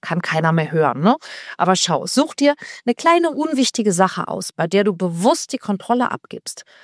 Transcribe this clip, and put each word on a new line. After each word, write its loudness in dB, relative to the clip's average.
kann -4
keiner 0
mehr 0
hören, 2
ne? 4
Aber 2
schau, 0
such 0
dir 4
eine 0
kleine 2
unwichtige 0
Sache 2
aus, -6
bei -2
der 2
du 2
bewusst 0
die -6
Kontrolle -2
abgibst. -12